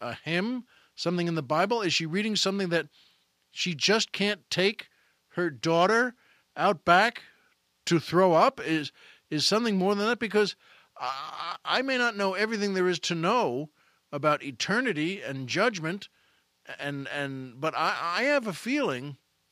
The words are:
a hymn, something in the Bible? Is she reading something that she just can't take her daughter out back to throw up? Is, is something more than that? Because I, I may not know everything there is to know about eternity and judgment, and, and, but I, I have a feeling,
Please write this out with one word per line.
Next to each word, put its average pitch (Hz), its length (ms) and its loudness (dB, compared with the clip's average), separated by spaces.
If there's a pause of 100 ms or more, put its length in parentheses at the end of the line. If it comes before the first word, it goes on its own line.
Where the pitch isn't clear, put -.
a 117 120 -8
hymn, 208 520 -4 (300)
something 175 320 -2
in 170 80 -2
the 151 80 -2
Bible? 190 380 2
Is 165 120 0
she 165 120 0
reading 208 300 -2
something 196 340 0
that 160 180 0 (640)
she - 220 -4
just 208 380 2
can't 202 380 -2
take 196 380 0 (420)
her 175 200 -2
daughter 180 640 2 (400)
out 175 300 0
back 190 380 6 (640)
to 170 140 2
throw 180 340 4
up? 220 280 4
Is, 151 300 -2 (380)
is 151 160 -2
something 214 320 2
more 196 180 2
than 202 120 -2
that? 233 120 0
Because 208 360 0 (420)
I, 143 680 -8
I 190 160 2
may 262 160 0
not 240 180 0
know 196 180 0
everything 208 400 0
there 180 160 2
is 170 100 -2
to - 160 -2
know 165 540 0 (420)
about 143 320 0
eternity 170 800 -2
and 131 260 -8
judgment, 180 600 -2 (720)
and, 139 300 -6
and, 135 500 -8
but 151 160 -4
I, 170 440 -2
I 233 40 0
have 277 240 0
a 185 60 -6
feeling, 147 640 -4 (340)